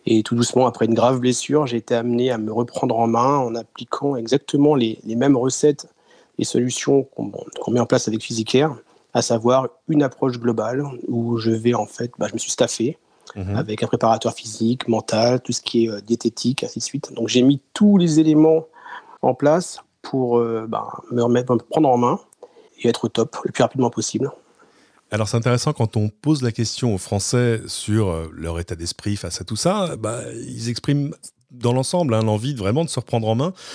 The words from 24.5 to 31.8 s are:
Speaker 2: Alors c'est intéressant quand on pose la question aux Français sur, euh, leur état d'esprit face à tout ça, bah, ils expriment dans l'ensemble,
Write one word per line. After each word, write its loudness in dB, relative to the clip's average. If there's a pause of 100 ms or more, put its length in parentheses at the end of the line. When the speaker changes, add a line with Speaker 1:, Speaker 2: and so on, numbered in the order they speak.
Speaker 2:
Alors 0
c'est -2
intéressant 2
quand -2
on 2
pose 0
la 0
question -2
aux -2
Français 0
sur, 0
euh, -4
leur -6
état -6
d'esprit -6
face -8
à -10
tout -8
ça, -2
bah, -6 (120)
ils -8
expriment -2 (380)
dans -2
l'ensemble, 0